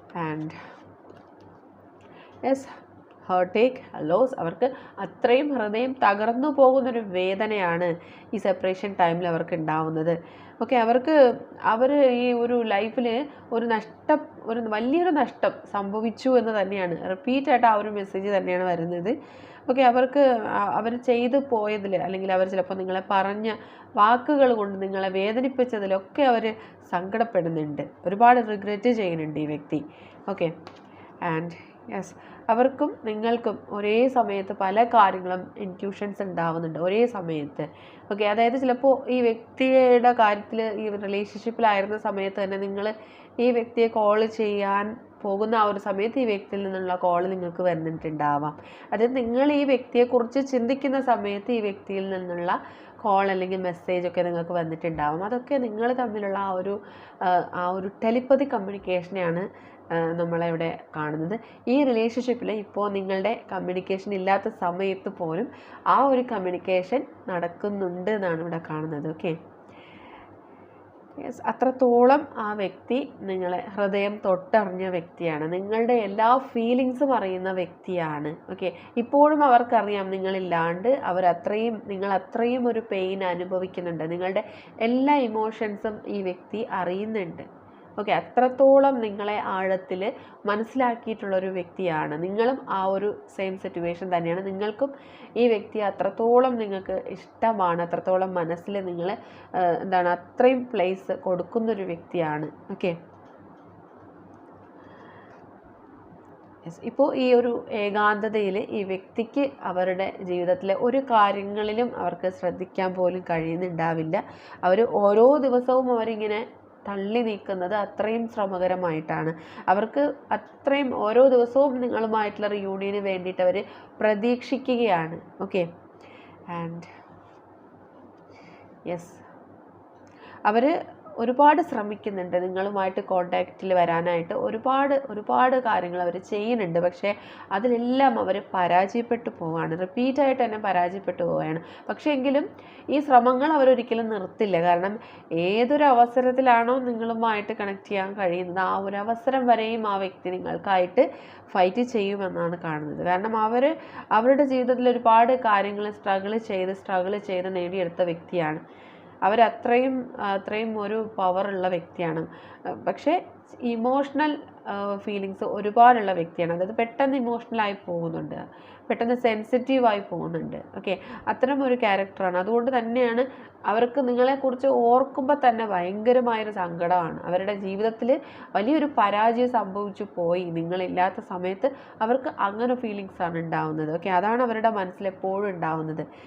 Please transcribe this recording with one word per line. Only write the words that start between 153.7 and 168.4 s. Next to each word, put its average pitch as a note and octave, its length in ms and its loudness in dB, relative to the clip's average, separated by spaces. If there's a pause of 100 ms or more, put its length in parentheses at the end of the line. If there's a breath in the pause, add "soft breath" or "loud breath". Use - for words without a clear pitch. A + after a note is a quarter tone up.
അവരുടെ C4+ 340 6
ജീവിതത്തിൽ B3 420 2
ഒരുപാട് A#3 380 6 (160)
കാര്യങ്ങൾ G3+ 380 0 (120)
സ്ട്രഗിൾ G3 360 -2 (160)
ചെയ്ത്, F#3+ 320 -2
സ്ട്രഗിൾ F#3+ 320 -2 (160)
ചെയ്ത് F#3 280 -2
നേടിയെടുത്ത F3 440 -2 (100)
വ്യക്തിയാണ്. E3 480 -4 (640 loud breath)
അവരത്രയും, A#3+ 960 2
ആ, G3+ 140 -4
അത്രയും G#3+ 460 -4
ഒരു G#3 380 -4
പവർ F#3+ 300 2
ഉള്ള F#3 220 -2
വ്യക്തിയാണ്. E3 580 -4 (420 loud breath)
ആ, - 40 -6
പക്ഷേ C#4+ 540 -2 (340)
ഇമോഷണൽ, C#4 800 0 (280)
ആ, G3+ 300 -4
ഫീലിങ്സ് G3 480 -6
ഒരുപാടുള്ള G#3 680 6
വ്യക്തിയാണ്. E3 400 -2
അതായത് F#3+ 240 -2
പെട്ടെന്ന് C4+ 400 0
ഇമോഷണൽ A#3 440 -4
ആയി G3+ 160 -2 (100)
പോകുന്നുണ്ട്, E3 580 -6 (460 loud breath)